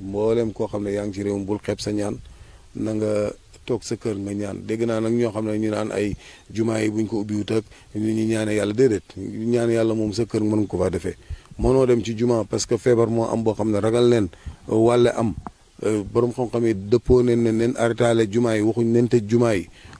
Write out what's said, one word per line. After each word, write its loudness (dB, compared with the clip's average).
mbooleem 0
koo -4
xam -6
ne -4
yaa -4
ngi -8
ci -6
réewum -4
bul -4
xeeb -6
sa -6
ñaan, -4
na -4
nga -2
toog -4
sa -6
kër -6
nga -6
ñaan. -6
Dégg -2
naa 0
nag 0
ñoo 0
xam -4
ne -2
ñu 0
naan -4
ay -2
jumaa -2
yi 0
buñ -2
ko -4
ubbiwut -4
ak 0
ñu -2
ñi 0
ñaane -2
yàlla, 0
déedéet. 2
Ñaan -2
yàlla 2
moom -2
sa -2
kër -2
mën 0
nga -2
ko -6
faa 0
defee. -6
Mënoo 4
dem 4
ci -4
jumaa 0
parce -4
que 0
feebar 2
moo 0
am -2
boo 2
xam -2
ne 2
ragal 4
leen, 4
euh, 0
wàlle 4
am. 0
Euh, 0
borom 0
xam-xam -2
yi 2
dëppoo 2
neen 2
ne 4
neen 0
arrêté 2
jumaa 2
yi, 2
waxuñ 2
neen 4
tëj 2
jumaa 4
yi. -4